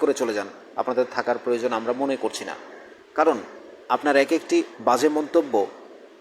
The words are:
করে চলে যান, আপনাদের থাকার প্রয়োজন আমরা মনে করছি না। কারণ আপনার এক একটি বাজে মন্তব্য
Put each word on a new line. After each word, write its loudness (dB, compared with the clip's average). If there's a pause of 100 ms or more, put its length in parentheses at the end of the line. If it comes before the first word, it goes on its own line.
করে 2
চলে -2
যান, -4 (280)
আপনাদের 4
থাকার 0
প্রয়োজন -2
আমরা -2
মনে -2
করছি -6
না। -10 (600)
কারণ 2 (500)
আপনার 2
এক 4
একটি 0 (240)
বাজে 2
মন্তব্য 0 (680)